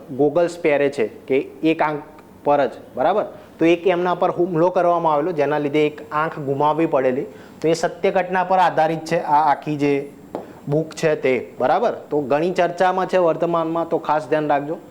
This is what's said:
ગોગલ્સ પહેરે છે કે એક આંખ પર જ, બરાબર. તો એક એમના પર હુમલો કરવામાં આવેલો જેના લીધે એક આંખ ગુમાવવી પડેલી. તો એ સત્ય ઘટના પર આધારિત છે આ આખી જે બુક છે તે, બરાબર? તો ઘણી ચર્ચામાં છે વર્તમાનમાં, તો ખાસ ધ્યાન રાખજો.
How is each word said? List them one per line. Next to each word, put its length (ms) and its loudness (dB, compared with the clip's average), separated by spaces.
ગોગલ્સ 440 2
પહેરે 280 2
છે 180 -2
કે 280 -4
એક 180 2
આંખ 200 -2
પર 220 2
જ, 40 0
બરાબર. 300 0
તો 60 2
એક 220 2
એમના 280 2
પર 160 0
હુમલો 380 2
કરવામાં 440 2
આવેલો 180 0
જેના 260 0
લીધે 300 2
એક 140 -8
આંખ 280 -2
ગુમાવવી 460 0
પડેલી. 380 0
તો 60 0
એ 60 2
સત્ય 380 -2
ઘટના 320 0
પર 140 0
આધારિત 480 2
છે 140 -2
આ 320 2
આખી 260 -2
જે 360 0
બુક 260 -2
છે 220 0
તે, 340 0
બરાબર? 320 2
તો 300 -4
ઘણી 300 0
ચર્ચામાં 560 0
છે 100 0
વર્તમાનમાં, 720 0
તો 80 0
ખાસ 320 -2
ધ્યાન 200 0
રાખજો. 280 -2